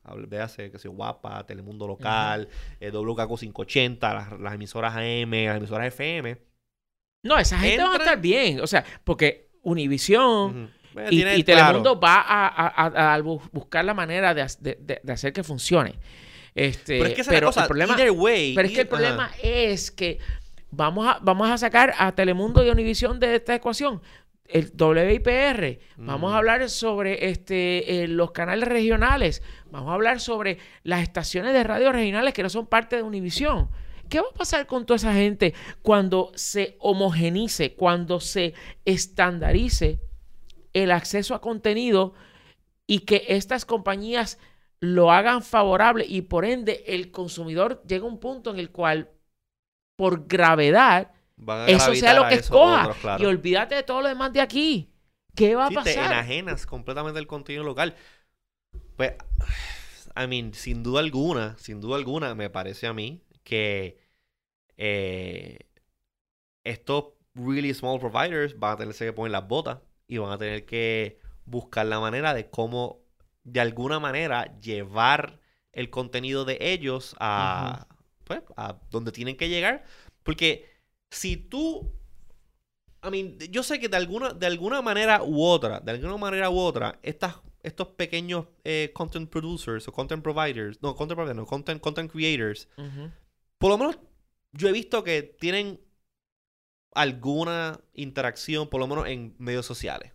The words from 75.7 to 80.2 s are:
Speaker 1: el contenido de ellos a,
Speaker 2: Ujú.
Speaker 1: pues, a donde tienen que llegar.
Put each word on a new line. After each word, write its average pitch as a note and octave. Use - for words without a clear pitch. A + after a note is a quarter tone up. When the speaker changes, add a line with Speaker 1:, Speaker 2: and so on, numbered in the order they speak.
Speaker 1:
el B2
contenido C3
de C3
ellos C#3
a, F#2+
Speaker 2:
Ujú. -
Speaker 1:
pues, C4
a G#2
donde A2+
tienen B2+
que E3+
llegar. F#3